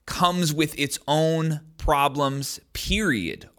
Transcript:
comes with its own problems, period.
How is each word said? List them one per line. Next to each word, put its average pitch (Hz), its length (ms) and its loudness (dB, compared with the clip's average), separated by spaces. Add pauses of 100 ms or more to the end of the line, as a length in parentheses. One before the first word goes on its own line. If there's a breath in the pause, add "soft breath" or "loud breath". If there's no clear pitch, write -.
comes 175 480 0
with 156 240 0
its 139 300 -4
own 160 540 2 (160)
problems, 139 800 0 (140)
period. 147 840 -2